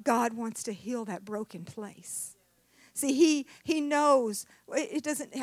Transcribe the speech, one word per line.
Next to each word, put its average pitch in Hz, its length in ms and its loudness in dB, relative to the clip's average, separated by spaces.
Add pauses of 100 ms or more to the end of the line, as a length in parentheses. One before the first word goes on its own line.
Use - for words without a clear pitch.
God 233 320 2
wants 226 300 -8
to 226 80 -6
heal 226 320 -8
that 190 200 -10
broken 208 400 -10
place. - 720 -14 (560)
See, 277 220 0
he, 302 320 6 (160)
he 311 180 -2
knows. 285 680 4 (220)
It, 285 260 -2
it 294 100 -4
doesn't, 294 280 -4 (100)